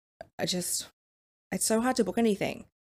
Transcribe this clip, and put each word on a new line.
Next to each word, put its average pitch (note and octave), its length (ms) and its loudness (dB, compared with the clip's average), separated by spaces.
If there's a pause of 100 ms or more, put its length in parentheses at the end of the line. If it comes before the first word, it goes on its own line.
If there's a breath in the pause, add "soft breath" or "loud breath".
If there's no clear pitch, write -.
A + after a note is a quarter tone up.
(380)
I - 80 -2
just, F3+ 400 -4 (640)
it's F#3+ 160 -2
so A3 140 4
hard B3 160 0
to A3+ 80 4
book F#3 140 -2
anything. A3 460 0 (260)